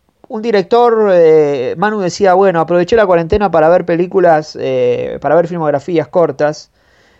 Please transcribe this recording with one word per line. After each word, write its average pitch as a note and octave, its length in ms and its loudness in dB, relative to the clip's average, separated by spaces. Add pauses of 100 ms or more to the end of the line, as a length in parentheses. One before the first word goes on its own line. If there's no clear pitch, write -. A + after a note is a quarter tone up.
(280)
un A3 140 -10
director, A3 680 0
eh, D3+ 680 2
Manu G#3 220 -4
decía, F#3 360 0
"Bueno, F#3 240 2
aproveché F3 360 0
la G#3+ 100 2
cuarentena F3+ 440 0
para D#3+ 200 2
ver F3 160 2
películas, F3 760 0
eh, B2+ 640 -4
para D3 140 0
ver E3+ 120 0
filmografías D#3+ 600 -4
cortas". D3+ 640 -2 (480)